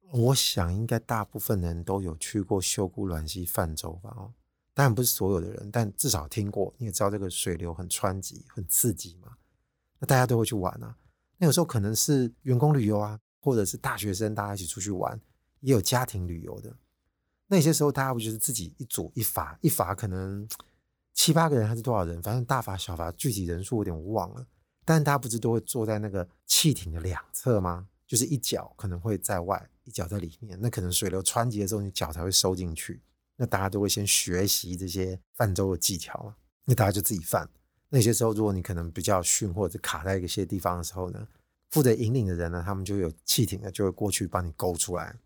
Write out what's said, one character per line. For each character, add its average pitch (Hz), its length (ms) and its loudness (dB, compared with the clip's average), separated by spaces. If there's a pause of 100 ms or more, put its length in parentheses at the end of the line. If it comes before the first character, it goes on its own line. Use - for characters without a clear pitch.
(120)
我 127 240 6
想 90 380 0
应 110 120 -2
该 113 140 0
大 110 260 -2
部 - 140 -12
分 104 220 0
人 85 220 -4
都 98 180 0
有 85 160 -6
去 - 240 -4
过 95 200 0
秀 98 260 -2
姑 98 200 -6
巒 78 200 -4
溪 87 180 -6
泛 82 300 -2
舟 82 180 -8
吧， 92 240 -16
哦， 107 160 -14 (400)
当 143 120 6
然 117 80 6
不 123 80 2
是 123 80 4
所 95 220 2
有 87 100 2
的 90 80 -6
人， 104 220 -12
但 107 240 0
至 139 140 -2
少 76 180 -2
听 101 240 -2
过， 98 260 -2
你 113 100 -8
也 95 40 -6
知 - 80 -6
道 101 100 4
这 104 80 -2
个 98 120 -4
水 90 260 -2
流 85 180 -6
很 90 160 -10
湍 95 300 0
急、 - 300 -12
很 92 180 -10
刺 - 260 2
激 87 280 -10
嘛， - 120 -20 (680)
那 127 80 -6
大 139 80 6
家 127 120 6
都 117 100 4
会 110 80 4
去 113 100 -4
玩 92 180 -2 (100)
啊。 113 140 -14 (400)
那 175 100 6
有 139 40 8
时 175 80 4
候 165 60 4
可 120 140 0
能 107 160 0
是 131 360 4 (120)
员 127 140 4
工 147 160 6
旅 123 120 4
游 104 140 4
啊， 107 200 -4 (220)
或 135 140 4
者 107 80 6
是 - 140 -2
大 - 200 -2
学 101 160 -2
生 107 200 0
大 104 140 -2
家 101 80 -4
一 - 20 -8
起 95 80 -6
出 - 160 -8
去 101 100 -4
玩， 110 280 -2 (400)
也 131 120 2
有 110 100 6
家 127 240 2
庭 90 220 -6
旅 85 140 -6
游 - 200 -10
的。 110 140 -16 (720)
那 196 100 4
有 165 40 8
些 160 100 6
时 151 120 2
候 143 80 4
大 135 120 0
家 131 100 0
不 117 60 -2
就 110 120 -4
是 110 60 -6
自 - 140 -4
己 90 260 -6
一 120 80 -10
组 - 280 -6
一 117 80 -4
筏， 85 400 -4
一 - 80 4
筏 92 240 0
可 98 140 -4
能 95 400 -6 (680)
七 - 180 4
八 165 160 6
个 147 120 4
人 107 80 4
还 113 80 0
是 117 60 -8
多 117 120 0
少 98 100 4
人， 85 200 -4
反 101 100 -2
正 123 120 0
大 127 160 0
筏 95 160 -6
小 85 180 -8
筏 85 160 -4
具 135 200 -2
体 101 140 -2
人 85 180 -4
数 113 140 -2
有 104 60 0
点 87 280 -6
忘 98 220 -2
了， 127 140 -14 (380)
但 160 180 4
大 147 80 2
家 143 60 4
不 127 120 -4
是 113 80 -4
都 113 140 0
会 113 100 2
坐 110 240 -4
在 107 140 -2
那 104 100 -6
个 92 180 -2 (200)
汽 - 260 4
艇 82 180 -4
的 82 100 -6
两 87 200 -4 (100)
侧 117 280 2
吗？ 90 280 -2 (200)
就 120 100 2
是 120 80 6
一 147 120 -2
脚 - 380 -4
可 - 120 -8
能 87 120 -4
会 101 180 -2
在 92 240 -2
外， 92 280 -4 (140)
一 123 80 -20
脚 87 160 -4
在 101 100 -4
里 87 220 -8
面， 98 200 -14
那 117 100 0
可 104 120 -4
能 87 100 -2
水 95 180 0
流 92 120 -2
湍 117 280 2
急 104 100 -4
的 98 80 0
时 110 80 -2
候， 101 60 -2
你 98 100 -6
脚 87 200 -4
才 82 120 -6
会 95 80 0
收 92 240 4
进 90 180 -4
去。 - 280 -10 (340)
那 123 100 0
大 - 140 0
家 98 100 0
都 101 120 0
会 101 80 2
先 101 180 0
学 95 400 2
习 90 280 0
这 92 120 -6
些 92 320 -4 (140)
泛 101 200 2
舟 95 180 2
的 87 60 0
技 92 200 0
巧 - 260 -10
嘛， 104 120 -14 (280)
那 131 100 4
大 110 120 6
家 98 60 4
就 101 100 0
自 - 120 0
己 85 80 -2
泛。 90 260 -2 (420)
那 139 100 4
有 - 20 8
些 110 100 6
时 113 120 2
候， 113 100 4
如 110 100 0
果 104 80 4
你 92 100 0
可 92 120 -6
能 85 180 -4
比 87 100 -8
较 95 200 4
逊， 90 320 0
或 92 160 0
者 90 100 -8
卡 - 240 -6
在 95 140 0
一 87 100 -4
些 98 160 -2
地 92 140 -2
方 87 200 0
的 85 60 -6
时 - 120 -8
候 92 160 -4
呢， 104 160 -10 (420)
负 151 140 2
责 123 100 6
引 113 180 2
领 127 140 2
的 92 80 0
人 85 180 -2
呢， 87 140 -4
他 101 80 -4
们 95 100 -4
就 101 140 -4
有 85 140 0 (120)
汽 - 220 2
艇 98 160 -6
的， 101 100 -10
就 104 140 0
会 92 60 2
过 104 180 -2
去 90 180 -2
帮 90 160 -2
你 82 100 -4
勾 92 200 -2
出 87 220 -4
来。 76 200 -8 (100)